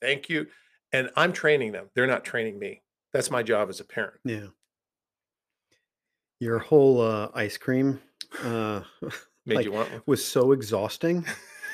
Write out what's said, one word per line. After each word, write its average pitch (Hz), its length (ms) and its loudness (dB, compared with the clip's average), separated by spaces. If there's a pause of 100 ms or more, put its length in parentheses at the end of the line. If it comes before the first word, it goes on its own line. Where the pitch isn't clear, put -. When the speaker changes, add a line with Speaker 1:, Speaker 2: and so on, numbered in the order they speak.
Speaker 1:
"Thank 139 280 -4
you." 156 180 -4 (440)
And 131 240 -2
I'm 175 180 2
training 143 380 2
them. 98 240 -10
They're 127 120 2
not 123 180 0
training 113 340 -6
me. 98 240 -10 (320)
That's 131 160 -2
my 123 120 0
job 107 260 0
as 92 100 -12
a 101 60 -16
parent. - 400 -8
Speaker 2:
Yeah. 104 220 -6 (1900)
Your 117 180 -2
whole, 135 400 6
uh, 107 340 0
ice 107 240 -4
cream, 135 440 0 (420)
uh, 110 380 -4 (200)
<laughs> - 440 -14
Speaker 1:
Made 113 100 0
Speaker 2:
like, 117 100 2
Speaker 1:
you 101 60 -6
want 113 180 -2
one? 113 160 -12
Speaker 2:
was 135 180 2
so 131 280 4
exhausting. 123 760 0
Speaker 1:
<laughs> 226 60 -8 (380)